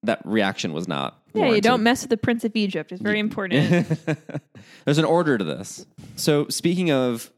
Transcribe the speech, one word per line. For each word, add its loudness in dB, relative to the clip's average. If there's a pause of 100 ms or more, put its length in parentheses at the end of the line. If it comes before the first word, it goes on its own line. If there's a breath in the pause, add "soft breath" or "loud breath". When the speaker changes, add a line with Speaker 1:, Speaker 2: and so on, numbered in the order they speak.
Speaker 1:
that -2
reaction 0
was -4
not -6 (100)
Speaker 2:
Yeah, 0
you 4
don't 4
Speaker 1:
warranted. -2
Speaker 2:
mess 2
with -6
the 0
Prince -2
of -2
Egypt. -2
It's -12
very -2
Speaker 1:
Ye- 0
Speaker 2:
important. 0 (100)
Speaker 1:
<laughs> -10
There's 4
an 4
order 4
to -2
this. -8 (300)
So 2
speaking 0
of 0